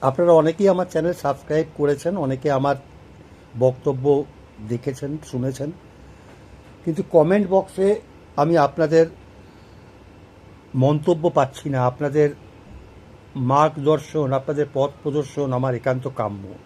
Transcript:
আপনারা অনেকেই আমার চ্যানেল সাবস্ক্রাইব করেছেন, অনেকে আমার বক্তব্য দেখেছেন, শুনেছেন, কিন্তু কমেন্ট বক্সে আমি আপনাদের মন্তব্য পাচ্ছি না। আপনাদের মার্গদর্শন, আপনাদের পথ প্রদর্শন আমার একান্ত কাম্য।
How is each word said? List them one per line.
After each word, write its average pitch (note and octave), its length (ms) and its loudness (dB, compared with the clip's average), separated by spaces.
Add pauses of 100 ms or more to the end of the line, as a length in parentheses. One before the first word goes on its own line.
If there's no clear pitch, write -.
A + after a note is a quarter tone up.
আপনারা D3+ 320 2
অনেকেই D#3+ 360 4
আমার F#3 180 0
চ্যানেল E3+ 260 -2
সাবস্ক্রাইব D3+ 540 -4 (100)
করেছেন, D3 400 -2
অনেকে C3+ 340 -4
আমার C#3 260 0 (800)
বক্তব্য C3+ 680 0 (440)
দেখেছেন, C3+ 560 -8
শুনেছেন, C3 460 -6 (1120)
কিন্তু E3+ 260 -4
কমেন্ট F3+ 380 4
বক্সে F#3+ 520 0 (360)
আমি D#3+ 200 2
আপনাদের D#3 500 4 (1700)
মন্তব্য D3+ 560 0
পাচ্ছি C#3 400 -2
না। B2+ 160 0
আপনাদের C#3+ 440 0 (1040)
মার্গদর্শন, C#3+ 960 0
আপনাদের C#3+ 420 -2
পথ C#3 160 0 (120)
প্রদর্শন C#3+ 500 -4
আমার B2+ 220 -2
একান্ত B2+ 420 -4
কাম্য। G2+ 320 -8 (180)